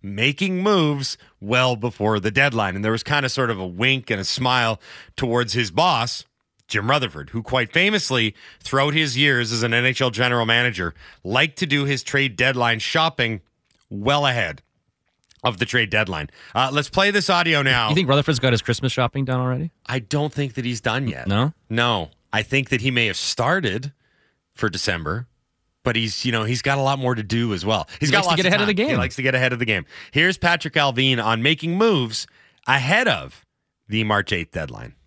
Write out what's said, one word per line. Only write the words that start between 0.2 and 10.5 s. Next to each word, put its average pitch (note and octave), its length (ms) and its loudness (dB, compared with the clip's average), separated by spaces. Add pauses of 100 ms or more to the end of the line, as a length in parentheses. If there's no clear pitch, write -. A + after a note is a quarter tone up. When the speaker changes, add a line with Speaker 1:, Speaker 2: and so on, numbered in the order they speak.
Speaker 1:
moves D#3 560 0 (220)
well B2 340 2
before G#2+ 460 -2
the G#2 100 -2
deadline. A2+ 460 0
And G2+ 80 -4
there A2 80 0
was A2+ 100 -2
kind C#3+ 240 0
of B2 60 -2
sort B2 180 0
of G2+ 80 -4
a F#2 80 -6
wink A#2 440 -2
and G2+ 100 -2
a G2 40 -4
smile B2 560 0 (360)
towards A#2+ 380 -2
his A#2 160 -2
boss, B2 540 0 (440)
Jim G#2+ 220 -4
Rutherford, F2+ 400 -2
who A2+ 120 -6
quite B2 300 -2
famously, E3 640 0 (260)
throughout C#3 340 0
his D3+ 220 0
years B2+ 360 2
as A#2 100 -2
an A#2 120 0
N B2 120 2
H C3 160 0
L B2+ 80 2
general A#2+ 360 0
manager, A2+ 480 0 (300)